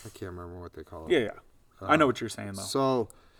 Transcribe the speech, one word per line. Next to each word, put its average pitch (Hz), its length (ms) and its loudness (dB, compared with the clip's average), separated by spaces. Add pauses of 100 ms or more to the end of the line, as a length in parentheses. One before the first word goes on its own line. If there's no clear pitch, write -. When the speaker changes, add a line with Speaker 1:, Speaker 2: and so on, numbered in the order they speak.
Speaker 1:
I 110 80 -14
can't 95 200 -10
remember 87 280 -12
what 87 120 -14
they 85 100 -12
call 80 240 -12
it. 165 60 0
Speaker 2:
Yeah, 165 80 6
yeah. 104 100 0 (500)
I 104 160 2
know 160 80 6
Speaker 1:
Uh, 135 40 8
Speaker 2:
what 123 120 0
you're 117 100 -4
saying, 104 240 -10
though. 98 80 -6
Speaker 1:
So 131 460 2 (320)